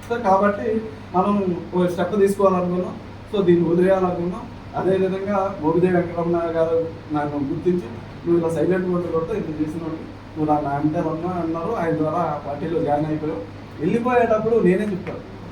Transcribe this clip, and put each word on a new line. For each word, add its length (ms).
So, 100
కాబట్టి 600
మనం 400
ఒక 120
స్టెప్ 320
తీసుకోవాలనుకున్నాం. 760
So, 80
దీన్ని 260
వదిలేయాలనుకున్నాం. 720
అదేవిధంగా 880
మోపిదేవి 320
వెంకటరమణ 420
గారు 500
నన్ను 360
గుర్తించి, 380
"నువ్వు 120
ఇలా 100
సైలెంట్ 380
ఉండి 200
కొడితే 260
ఇంత 280
చేసినోడు, 360
నువ్వు 140
నా, 80
నా 80
అంటే 300
రమ్మా" 320
అన్నారు. 440
ఆయన 160
ద్వారా 560
పార్టీలో 360
జాయిన్ 220
అయిపోయావు. 340
వెళ్ళిపోయేటప్పుడు 760
నేనే 360
చెప్తాను, 280